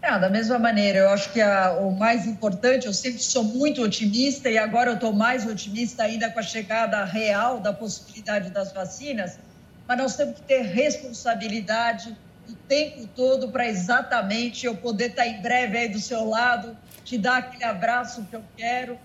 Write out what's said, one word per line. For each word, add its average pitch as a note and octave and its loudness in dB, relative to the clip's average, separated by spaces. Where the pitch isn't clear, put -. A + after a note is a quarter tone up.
É, C4+ 0
da F#3 4
mesma A3+ 2
maneira, G#3 4
eu G3 8
acho G3+ 2
que A#3 2
a, G3 4
o G3 2
mais G#3+ 2
importante, A3 2
eu G#3 -4
sempre A#3+ -4
sou - 0
muito B3+ 0
otimista A3+ 0
e A3 4
agora A#3 2
eu A3 -2
tô A3 0
mais A3+ 2
otimista A3 -4
ainda A3 -2
com - -6
a A3 -4
chegada G#3+ -2
real A3 0
da G#3 0
possibilidade G#3 -6
das F#3+ -4
vacinas, G3 -8
mas B3 2
nós C4 0
temos - -2
que - -20
ter C4 4
responsabilidade A3+ -2
o A#3 -16
tempo C#4 0
todo C4 2
pra A#3+ -2
exatamente A3+ 0
eu A#3 -2
poder A#3+ -2
tá A#3+ 2
em A3 -6
breve A#3 0
aí A#3 0
do G#3 -4
seu A3 -4
lado, A#3 0
te - -8
dar B3 2
aquele B3 -6
abraço A#3 -2
que A#3 -14
eu A3 -12
quero A#3+ -4